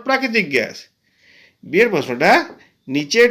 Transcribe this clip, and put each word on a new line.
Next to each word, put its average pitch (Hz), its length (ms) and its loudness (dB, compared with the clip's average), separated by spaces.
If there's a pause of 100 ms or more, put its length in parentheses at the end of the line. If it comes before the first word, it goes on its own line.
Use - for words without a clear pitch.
প্রাকৃতিক 254 480 -2
গ্যাস। 113 220 -2 (880)
বিয়ের 190 280 2
প্রশ্নটা, 135 400 0 (560)
নিচের 151 420 2